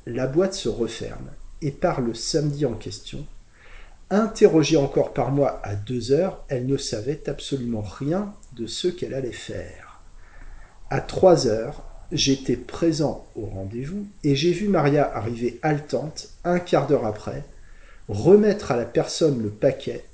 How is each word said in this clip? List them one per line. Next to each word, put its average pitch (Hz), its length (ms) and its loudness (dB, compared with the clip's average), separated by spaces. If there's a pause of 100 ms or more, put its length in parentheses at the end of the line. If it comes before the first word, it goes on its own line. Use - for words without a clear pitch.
la 123 200 -2
boîte 175 280 2
se - 140 -4
referme, 110 600 -6 (320)
et 143 80 -2
par 156 320 0
le 113 100 0
samedi 147 540 0
en 113 80 0
question, - 520 -12 (840)
interrogée 180 640 6
encore 139 380 2
par 131 180 0
moi 139 320 2
à 104 120 -6
deux 117 360 -2
heures, 180 360 0
elle 127 180 -2
ne 135 100 2
savait 131 520 -4
absolument 120 520 -4
rien 160 540 -4 (200)
de 117 120 -8
ce - 220 -2
qu'elle 123 260 -4
allait 131 180 -4
faire. - 720 -12 (880)
À 117 100 0
trois 165 460 6
heures, 113 360 -2 (300)
j'étais 135 440 0
présent 151 800 -2
au 110 120 -8
rendez-vous, 117 600 -8 (160)
et 139 140 2
j'ai 170 160 2
vu 202 160 0
Maria 147 480 4
arriver 117 460 -4
haletante, 151 640 -2 (160)
un 175 160 2
quart 165 260 2
d'heure 123 200 4
après, 110 380 -6 (640)
remettre 190 600 6
à 123 60 2
la 117 80 0
personne 143 580 2
le 104 80 -2
paquet - 640 0